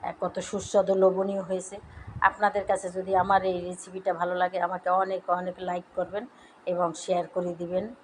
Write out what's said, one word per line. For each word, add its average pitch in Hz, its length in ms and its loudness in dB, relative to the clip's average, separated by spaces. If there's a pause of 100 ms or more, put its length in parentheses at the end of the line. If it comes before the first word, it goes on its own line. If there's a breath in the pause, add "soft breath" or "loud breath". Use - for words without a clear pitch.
আহ, 180 180 -6
কত 180 200 -4
সুস্বাদু 190 560 2
লোভনীয় 190 460 4
হয়েছে। 185 340 -6 (460 loud breath)
আপনাদের 196 440 4
কাছে 190 240 0
যদি 185 260 -2
আমার 190 280 6
এই 185 180 0
রেসিপিটা 180 520 -4
ভালো 175 220 0
লাগে, 180 240 0
আমাকে 175 300 -2
অনেক 190 400 0
অনেক 180 300 0
লাইক 180 260 -4 (100)
করবেন 185 280 -4 (420 loud breath)
এবং 175 280 0
শেয়ার 175 340 -2
করে 175 260 -4
দিবেন। 175 320 -4 (180)